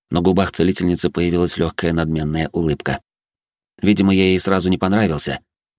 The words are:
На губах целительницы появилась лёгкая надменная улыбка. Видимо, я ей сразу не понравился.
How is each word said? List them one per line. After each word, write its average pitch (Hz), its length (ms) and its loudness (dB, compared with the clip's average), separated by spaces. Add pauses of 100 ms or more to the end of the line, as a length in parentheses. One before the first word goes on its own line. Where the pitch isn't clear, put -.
На 85 100 -2
губах 90 320 2
целительницы 87 580 0
появилась 87 480 0
лёгкая 82 360 -2
надменная 80 580 -2
улыбка. 78 500 -4 (800)
Видимо, 98 320 4
я 95 120 4
ей 92 160 4
сразу 92 280 0
не 92 80 0
понравился. 92 640 -2 (400)